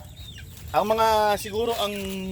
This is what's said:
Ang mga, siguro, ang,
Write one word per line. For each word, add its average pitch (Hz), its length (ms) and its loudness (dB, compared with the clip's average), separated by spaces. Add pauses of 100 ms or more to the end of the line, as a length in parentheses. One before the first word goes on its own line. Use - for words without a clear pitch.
(760)
Ang 208 240 2
mga, 214 400 4
siguro, 226 400 -2
ang, 208 160 0 (380)